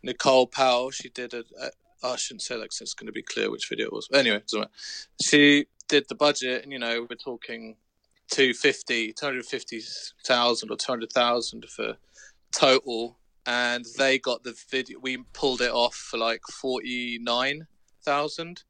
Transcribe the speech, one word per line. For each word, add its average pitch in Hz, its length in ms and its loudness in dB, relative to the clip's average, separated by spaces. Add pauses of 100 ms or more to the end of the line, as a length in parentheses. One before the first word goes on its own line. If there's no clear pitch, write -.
Nicole 127 440 6
Powell, 131 440 2
she - 180 -10
did 123 260 -10
a, 117 100 -8 (160)
a, 131 100 -8 (340)
I 123 120 -2
shouldn't - 260 -6
say 123 140 -6
that 110 120 -8
'cause - 120 -8
it's - 140 -10
gonna - 180 -12
be - 100 -8
clear - 280 -2
which - 180 -6
video 110 180 -2
it - 60 -8
was. 107 180 -10
But 139 100 6
anyway, 110 160 2
it 104 100 -8
doesn't 107 140 -2
matter. 104 120 -8 (500)
She 147 440 6 (220)
did 143 200 2
the 151 60 -8
budget, 131 480 0
and, 139 100 -16
you 131 60 -10
know, 117 320 -2
we're 120 60 -8
talking 117 600 -12 (540)
two 131 240 4
fifty, 117 580 0
two - 140 -8
hundred 127 180 -4
fifty 117 380 -8 (420)
thousand 120 460 2
or 117 60 -4
two - 140 -4
hundred 117 220 -4
thousand 120 560 0
for 110 280 -8 (600)
total, 123 600 2 (260)
and 120 400 0 (140)
they 135 200 4
got 123 240 -2
the 117 140 -10 (140)
video. 131 300 -4
We 131 180 -4 (160)
pulled 127 260 0
it 123 100 2
off 120 240 2
for, - 220 -10
like, 113 240 0 (100)
forty-nine 123 1160 -4 (360)
thousand. 151 680 -4